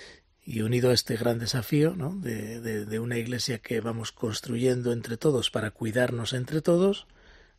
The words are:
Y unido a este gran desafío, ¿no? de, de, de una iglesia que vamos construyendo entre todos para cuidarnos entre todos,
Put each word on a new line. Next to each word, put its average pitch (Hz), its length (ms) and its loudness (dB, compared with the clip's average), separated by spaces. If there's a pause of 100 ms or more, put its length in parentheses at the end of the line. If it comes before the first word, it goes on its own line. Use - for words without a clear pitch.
(460)
Y 117 140 -4
unido 123 300 4
a 120 40 6
este 117 220 0
gran 117 220 2
desafío, 143 580 2
¿no? 165 200 -4
de, 113 440 -6
de, 107 240 -4
de 110 160 -4
una 120 160 -4
iglesia 117 420 -4
que 117 220 -4
vamos 113 320 -6
construyendo 120 800 0
entre 117 240 -4
todos 131 340 2
para 107 200 -2
cuidarnos 117 640 0
entre 131 260 -2
todos, 180 460 4 (520)